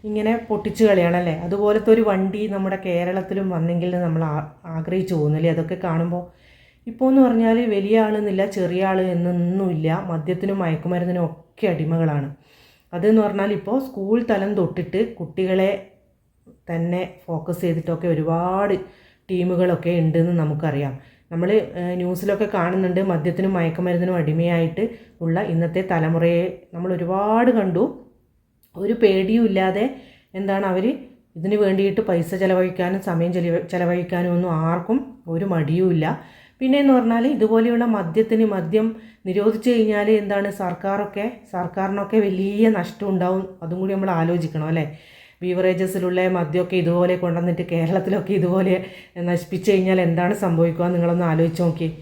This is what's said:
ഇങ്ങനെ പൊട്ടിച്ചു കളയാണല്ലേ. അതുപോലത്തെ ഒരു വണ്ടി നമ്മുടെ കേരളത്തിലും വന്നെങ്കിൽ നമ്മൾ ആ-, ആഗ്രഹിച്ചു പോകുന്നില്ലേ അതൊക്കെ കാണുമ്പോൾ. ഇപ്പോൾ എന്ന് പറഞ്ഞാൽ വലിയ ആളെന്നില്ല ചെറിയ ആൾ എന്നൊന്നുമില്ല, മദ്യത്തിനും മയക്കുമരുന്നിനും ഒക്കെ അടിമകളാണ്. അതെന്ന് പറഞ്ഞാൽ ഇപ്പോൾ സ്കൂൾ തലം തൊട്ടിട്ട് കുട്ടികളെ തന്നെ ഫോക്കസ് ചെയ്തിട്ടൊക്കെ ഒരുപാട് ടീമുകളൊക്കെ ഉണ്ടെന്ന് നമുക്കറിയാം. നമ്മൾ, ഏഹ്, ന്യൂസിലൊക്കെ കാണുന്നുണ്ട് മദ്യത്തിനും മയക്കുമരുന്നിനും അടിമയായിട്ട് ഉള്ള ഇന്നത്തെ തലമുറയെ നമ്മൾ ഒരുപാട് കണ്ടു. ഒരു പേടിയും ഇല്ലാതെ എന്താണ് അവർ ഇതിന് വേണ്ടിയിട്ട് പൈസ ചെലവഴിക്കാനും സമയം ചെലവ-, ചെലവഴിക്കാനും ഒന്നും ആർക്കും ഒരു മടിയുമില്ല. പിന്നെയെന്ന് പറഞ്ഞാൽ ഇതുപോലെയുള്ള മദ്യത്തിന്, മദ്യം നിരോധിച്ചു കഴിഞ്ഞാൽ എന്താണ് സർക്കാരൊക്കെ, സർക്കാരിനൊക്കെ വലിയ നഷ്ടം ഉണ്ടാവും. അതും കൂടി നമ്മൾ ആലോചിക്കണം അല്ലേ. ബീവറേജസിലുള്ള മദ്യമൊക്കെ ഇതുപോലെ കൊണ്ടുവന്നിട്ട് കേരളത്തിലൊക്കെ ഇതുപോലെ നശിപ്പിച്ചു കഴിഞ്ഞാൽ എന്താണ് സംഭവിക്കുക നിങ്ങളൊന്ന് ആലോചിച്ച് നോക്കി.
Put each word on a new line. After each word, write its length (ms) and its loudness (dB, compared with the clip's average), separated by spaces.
ഇങ്ങനെ 280 0
പൊട്ടിച്ചു 360 0
കളയാണല്ലേ. 500 4
അതുപോലത്തെ 480 2
ഒരു 100 6
വണ്ടി 460 0
നമ്മുടെ 300 -2
കേരളത്തിലും 720 -2
വന്നെങ്കിൽ 500 -2
നമ്മൾ 240 -2
ആ-, 240 -4
ആഗ്രഹിച്ചു 500 -4
പോകുന്നില്ലേ 360 2
അതൊക്കെ 320 -4
കാണുമ്പോൾ. 400 -2
ഇപ്പോൾ 220 0
എന്ന് 120 6
പറഞ്ഞാൽ 440 4
വലിയ 340 2
ആളെന്നില്ല 460 0
ചെറിയ 400 -2
ആൾ 160 2
എന്നൊന്നുമില്ല, 880 0
മദ്യത്തിനും 500 -4
മയക്കുമരുന്നിനും 680 -2
ഒക്കെ 420 -6
അടിമകളാണ്. 640 0
അതെന്ന് 280 4
പറഞ്ഞാൽ 320 0
ഇപ്പോൾ 260 -2
സ്കൂൾ 440 -2
തലം 320 0
തൊട്ടിട്ട് 600 -2
കുട്ടികളെ 560 0
തന്നെ 340 -2
ഫോക്കസ് 380 -6
ചെയ്തിട്ടൊക്കെ 460 -2
ഒരുപാട് 680 0
ടീമുകളൊക്കെ 680 0
ഉണ്ടെന്ന് 320 2
നമുക്കറിയാം. 640 -2
നമ്മൾ, 200 -2
ഏഹ്, 220 -4
ന്യൂസിലൊക്കെ 560 -2
കാണുന്നുണ്ട് 480 0
മദ്യത്തിനും 520 0
മയക്കുമരുന്നിനും 640 0
അടിമയായിട്ട് 680 0
ഉള്ള 200 0
ഇന്നത്തെ 400 0
തലമുറയെ 540 2
നമ്മൾ 220 -6
ഒരുപാട് 580 2
കണ്ടു. 320 2
ഒരു 180 -2
പേടിയും 520 4
ഇല്ലാതെ 380 2
എന്താണ് 300 -2
അവർ 200 0
ഇതിന് 200 -2
വേണ്ടിയിട്ട് 460 2
പൈസ 340 0
ചെലവഴിക്കാനും 680 0
സമയം 320 -2
ചെലവ-, 340 0
ചെലവഴിക്കാനും 680 -2
ഒന്നും 240 0
ആർക്കും 400 0
ഒരു 180 -2
മടിയുമില്ല. 600 2
പിന്നെയെന്ന് 320 4
പറഞ്ഞാൽ 340 2
ഇതുപോലെയുള്ള 580 2
മദ്യത്തിന്, 600 2
മദ്യം 420 0
നിരോധിച്ചു 440 0
കഴിഞ്ഞാൽ 420 2
എന്താണ് 400 0
സർക്കാരൊക്കെ, 720 -4
സർക്കാരിനൊക്കെ 680 -2
വലിയ 500 2
നഷ്ടം 400 -4
ഉണ്ടാവും. 340 0
അതും 180 -8
കൂടി 140 -2
നമ്മൾ 180 -2
ആലോചിക്കണം 560 -2
അല്ലേ. 180 0
ബീവറേജസിലുള്ള 880 0
മദ്യമൊക്കെ 480 0
ഇതുപോലെ 380 2
കൊണ്ടുവന്നിട്ട് 480 -2
കേരളത്തിലൊക്കെ 720 0
ഇതുപോലെ 400 2
നശിപ്പിച്ചു 500 -2
കഴിഞ്ഞാൽ 300 4
എന്താണ് 340 2
സംഭവിക്കുക 520 0
നിങ്ങളൊന്ന് 380 0
ആലോചിച്ച് 380 0
നോക്കി. 240 0